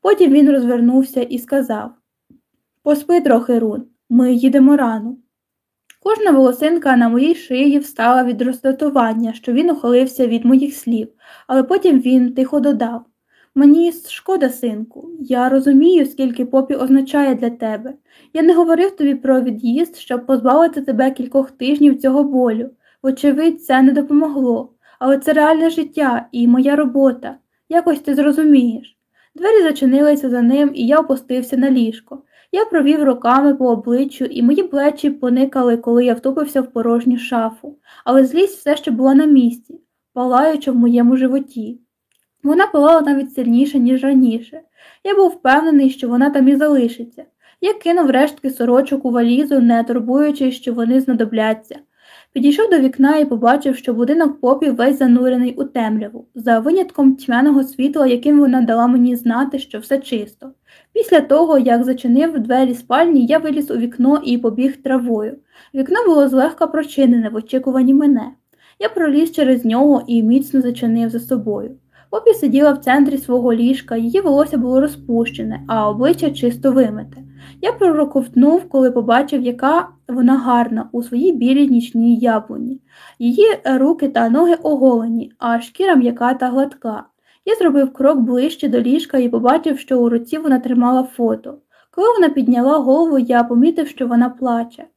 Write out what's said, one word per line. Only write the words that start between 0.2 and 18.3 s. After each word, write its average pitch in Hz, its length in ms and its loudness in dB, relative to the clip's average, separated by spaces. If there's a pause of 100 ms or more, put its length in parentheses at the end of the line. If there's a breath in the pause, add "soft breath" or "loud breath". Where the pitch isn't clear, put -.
він 285 200 6
розвернувся 247 680 0
і 240 160 -6
сказав: 240 540 -6 (920)
"Поспи 294 380 0
трохи, 240 380 0
Рун, 220 240 -4 (260)
ми 247 240 2
їдемо 269 440 4
рано". 233 400 -4 (840)
Кожна 415 280 0
волосинка 269 680 2
на 233 120 2
моїй 277 260 0
шиї 277 440 -2
встала 254 440 0
від 240 180 -4
роздратування, 254 920 -2
що - 200 -8
він 320 160 0
ухилився 254 580 0
від 226 180 -4
моїх 269 300 2
слів, 220 320 -6 (400 soft breath)
але 262 160 0
потім 339 360 2
він 254 340 2
тихо 262 260 -2
додав: 233 460 -4 (500)
"Мені 302 340 4
с-, - 220 -12
шкода, 311 380 -4
синку, 226 600 -10 (100)
я 254 300 -2
розумію, 277 560 4
скільки 254 400 -4
Попі 269 300 0
означає 269 600 2
для 233 140 -4
тебе. 233 440 -8 (400 soft breath)